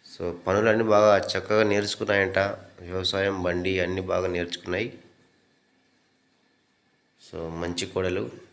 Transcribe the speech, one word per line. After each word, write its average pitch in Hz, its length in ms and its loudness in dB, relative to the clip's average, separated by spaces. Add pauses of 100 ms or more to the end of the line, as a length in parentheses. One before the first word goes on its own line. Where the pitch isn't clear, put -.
(120)
So - 100 -12 (220)
పనులన్నీ 110 400 2 (100)
బాగా 107 160 8 (220)
చక్కగా 107 400 2
నేర్చుకున్నాయంట, 101 680 0 (500)
వ్యవసాయం, 95 460 -2 (120)
బండి 90 260 -2 (140)
అన్నీ 92 260 -4
బాగా 90 240 0
నేర్చుకున్నాయి. 90 520 -6 (2500)
So - 100 -16 (260)
మంచి 87 320 -6
కోడలు. 92 300 -2 (280)